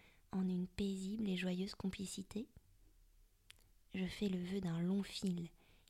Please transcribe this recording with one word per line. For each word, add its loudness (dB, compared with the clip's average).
en 2
une 2
paisible 0
et 2
joyeuse 0
complicité ? -4
Je 2
fais 0
le 0
vœu -2
d'un 0
long 4
fil -2